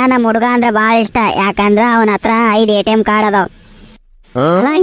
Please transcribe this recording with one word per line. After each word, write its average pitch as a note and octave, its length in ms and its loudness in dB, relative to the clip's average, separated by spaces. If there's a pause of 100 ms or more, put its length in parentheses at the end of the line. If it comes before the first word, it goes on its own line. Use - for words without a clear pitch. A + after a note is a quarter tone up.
ನಮ್ B3+ 180 0
ಹುಡುಗ A3 240 0
ಅಂದ್ರ A#3+ 220 0
ಬಾಳ G#3+ 240 0
ಇಷ್ಟ, A3+ 240 -2 (180)
ಯಾಕಂದ್ರ G3+ 460 0 (120)
ಅವನ A3 180 2
ಹತ್ರ G3 180 -4 (200)
ಐದ್ G#3+ 200 0
ಎ G#3 120 0
ಟಿ G#3+ 80 -4
ಎಂ A3 120 2
ಕಾರ್ಡ್ G#3+ 240 0
ಅದಾವ. G3 200 0 (880)
ಅಲ್ಲ F3 340 0 (140)